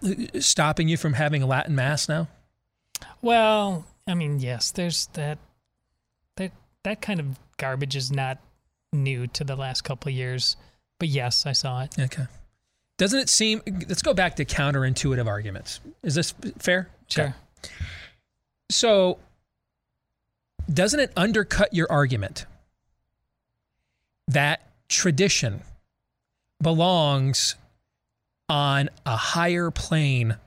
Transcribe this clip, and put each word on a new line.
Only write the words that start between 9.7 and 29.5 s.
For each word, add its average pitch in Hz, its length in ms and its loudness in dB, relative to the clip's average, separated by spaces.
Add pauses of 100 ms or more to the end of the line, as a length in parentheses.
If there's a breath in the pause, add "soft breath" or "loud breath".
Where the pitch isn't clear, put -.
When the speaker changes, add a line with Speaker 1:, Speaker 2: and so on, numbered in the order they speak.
Speaker 2:
couple 139 260 -6
of 131 80 -2
years. 127 400 -2 (420 soft breath)
But 170 100 0
yes, 127 380 0
I 139 60 -4
saw 127 300 -2
it. 135 160 -10
Speaker 1:
Okay. 131 260 -2 (760)
Doesn't 208 220 2
it 247 80 -2
seem, 220 340 2 (260)
let's 180 140 -2
go - 120 2
back 180 220 2
to 143 80 0
counterintuitive 131 840 0
arguments. 104 520 -6 (240)
Is 160 140 -2
this - 180 -2 (100)
f-, 214 140 -6
fair? 180 300 0 (200)
Speaker 2:
Sure. 151 180 0
Speaker 1:
Okay. 131 80 -4 (1400 loud breath)
So, 196 480 4 (1500)
doesn't 208 260 2
it 269 180 0
undercut 208 580 2
your 165 160 2
argument 131 560 0 (1800)
that 143 340 2 (260)
tradition 147 720 2 (1000)
belongs 156 960 2 (920)
on 143 400 2 (160)
a 120 120 -2
higher 170 540 0